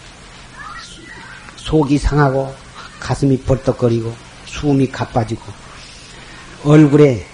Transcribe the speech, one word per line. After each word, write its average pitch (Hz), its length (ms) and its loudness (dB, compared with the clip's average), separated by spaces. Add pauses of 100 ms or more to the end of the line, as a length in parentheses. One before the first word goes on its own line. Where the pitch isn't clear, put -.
(1600)
속이 147 420 0
상하고 135 540 0 (460)
가슴이 135 440 0
벌떡거리고 117 720 -2 (340)
숨이 139 440 0
가빠지고 113 520 -4 (1200)
얼굴에 143 680 6